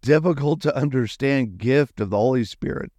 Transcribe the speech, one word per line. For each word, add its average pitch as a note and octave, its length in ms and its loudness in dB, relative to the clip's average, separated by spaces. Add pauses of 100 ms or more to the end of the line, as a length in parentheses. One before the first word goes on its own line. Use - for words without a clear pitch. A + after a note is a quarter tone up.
difficult D3+ 600 2
to D3 140 0
understand C3 800 -2
gift C3 420 0
of G2+ 100 -4
the G#2 60 0
Holy B2 280 2
Spirit. - 540 -8